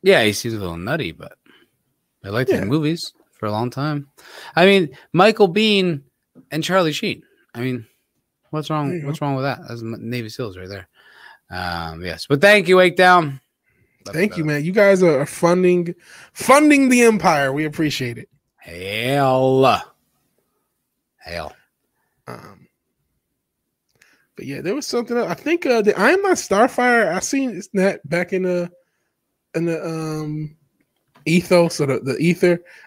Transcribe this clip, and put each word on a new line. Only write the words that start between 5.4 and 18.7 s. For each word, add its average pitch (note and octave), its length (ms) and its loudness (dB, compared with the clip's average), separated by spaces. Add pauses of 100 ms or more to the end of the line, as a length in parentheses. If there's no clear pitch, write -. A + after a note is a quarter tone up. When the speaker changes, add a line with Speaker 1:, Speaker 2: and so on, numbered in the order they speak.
Speaker 1:
Biehn F#3+ 500 0 (500)
and D#3 120 -6
Charlie F3+ 300 0
Sheen. E3 300 -6 (320)
I A#2 60 -8
mean, B2 260 -6 (640)
what's D3+ 180 -8
wrong? D3+ 200 -2
Speaker 2:
There F3+ 100 -6
you D3 80 -10
Speaker 1:
What's D3 120 -8
Speaker 2:
go. D3+ 60 -4
Speaker 1:
wrong C#3 100 -2
with C3 100 -4
that? C3+ 220 -4
That's A#2 140 -12
N-, A2 180 -12
Navy A#2 300 -8
seals G#2+ 280 -12
right F#2 120 -16
there. F#2+ 180 -14 (600)
Um, E2+ 560 -8
yes, E2 220 -10
but C#3+ 120 0
thank G3+ 280 4
you, F#3 100 4
Wake F#3 200 4
Down. F3 440 4 (640)
Love G2+ 100 -12
Speaker 2:
Thank F#3 220 -2
you, E3 60 -4
Speaker 1:
brother. D3+ 160 -2
Speaker 2:
man. D3 60 -6
You F3 80 -4
guys G3+ 280 4
are D3+ 240 4
funding, F3+ 680 0 (380)
funding C#4+ 560 6
the B3 120 4
empire. F3+ 500 4
We D3+ 140 -4
appreciate C#3 540 -4
it. - 100 -20 (300)
Speaker 1:
Hail. C3 1200 2 (1400)